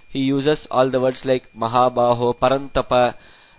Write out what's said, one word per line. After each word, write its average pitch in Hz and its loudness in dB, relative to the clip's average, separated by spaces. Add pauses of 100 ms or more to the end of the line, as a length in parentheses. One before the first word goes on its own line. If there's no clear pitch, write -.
he 139 -6
uses 139 0
all 131 2
the 127 -2
words 131 -2
like 127 0 (140)
Mahabaho, 120 2
Parantapa, 131 0 (440)